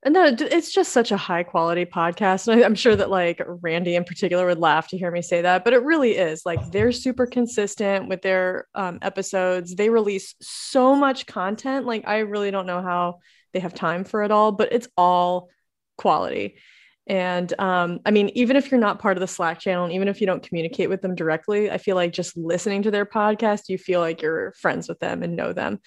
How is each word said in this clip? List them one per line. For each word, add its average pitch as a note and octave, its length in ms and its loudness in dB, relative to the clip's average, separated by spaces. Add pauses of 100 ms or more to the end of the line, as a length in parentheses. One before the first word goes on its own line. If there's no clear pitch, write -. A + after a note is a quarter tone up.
And C#4 120 2
no, E4 200 6
d-, C#4+ 120 -2
it's E4 280 0
just F4+ 200 2
such A#3 180 2
a G3+ 60 0
high F3 260 -2
quality E3+ 420 0
podcast. F#3 600 0
And A3+ 140 6
I, A#3 40 4
I'm G#3 80 4
sure G#3+ 220 4
that, G3 140 0
like, F3 360 0
Randy F3 500 -4
in F3 100 0
particular F3+ 420 0
would F3+ 100 2
laugh D#3+ 300 2
to F#3 100 -8
hear F3 140 -4
me F3 100 -4
say E3+ 200 0
that, F3+ 240 2
but A#3 80 4
it B3 100 6
really C#4 320 2
is. D#3+ 300 -2
Like, E3+ 260 -4
they're G#3+ 220 2
super B3+ 340 -2
consistent G3+ 800 -2
with F#3 140 -6
their, F#3 520 0
um, F3+ 280 -6
episodes. F#3 760 -2
They G#3 140 2
release G#3 520 0
so - 540 2
much C#4 300 0
content. A3 600 -6
Like, A3+ 220 -6
I G#3+ 120 0
really G#3 300 -2
don't G3 160 -4
know F3+ 160 -4
how F3 380 -2 (340)
they F#3 60 -2
have F3 140 -8
time G3 320 -4
for G#3+ 180 -2
it G#3 80 0
all, G#3+ 220 4
but G#3 180 0
it's A#3 240 -2
all F3+ 540 2 (480)
quality. B2 580 0 (500)
And, F3+ 540 -2
um, F3+ 460 0
I - 60 2
mean, G#3 240 4
even B3 200 2
if C#4 160 2
you're C4 80 4
not G#3 200 0
part G3 180 0
of F3 40 -4
the F#3+ 60 -4
Slack E3+ 320 -4
channel, F3+ 240 -2
and F3 100 -4
even F#3+ 140 0
if G3 140 -4
you G#3 60 0
don't F3+ 160 -2
communicate E3 440 -4
with F#3 140 -2
them F#3 120 -4
directly, F3 560 -2
I - 80 -4
feel F#3 200 0
like F3 160 0
just - 240 -8
listening F3 460 -2
to G#3+ 80 0
their G3+ 140 0
podcast, G#3 640 0
you F#3+ 100 -4
feel F3+ 220 0
like E3 220 -2
you're D#3+ 400 -4
friends E3 260 -2
with E3+ 120 -10
them - 240 -4
and E3+ 120 -4
know - 160 -4
them. G3 360 -4